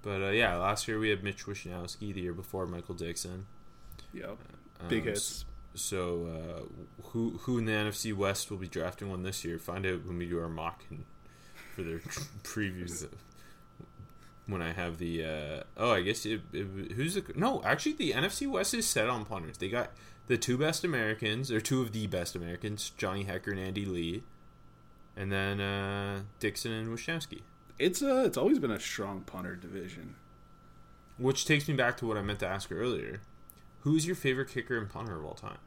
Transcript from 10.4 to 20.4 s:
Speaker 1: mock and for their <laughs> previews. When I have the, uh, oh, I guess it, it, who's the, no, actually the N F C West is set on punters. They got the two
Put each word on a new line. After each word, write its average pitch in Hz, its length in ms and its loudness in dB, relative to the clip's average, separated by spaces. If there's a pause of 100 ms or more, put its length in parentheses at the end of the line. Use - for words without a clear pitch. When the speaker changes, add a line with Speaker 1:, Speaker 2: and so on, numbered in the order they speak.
Speaker 1:
mock 80 420 -4
and 98 140 -10 (680)
for 95 80 -6
their 82 180 -2
<laughs> - 440 -8
previews. 90 640 -2 (1400)
When 95 140 0
I 82 120 0
have 85 260 -2
the, 85 260 0
uh, 76 380 -4 (120)
oh, 117 160 4
I 95 100 6
guess 104 220 2
it, 107 180 0 (120)
it, 95 380 -4
who's 151 240 0
the, 190 80 0 (120)
no, 233 280 2
actually 214 300 4
the 139 200 2
N 123 120 4
F 214 80 0
C 285 120 0
West 247 300 2
is 226 120 2
set 113 220 4
on 110 160 0
punters. 82 320 -6
They 95 120 0
got 120 220 2 (360)
the 123 100 6
two 123 180 4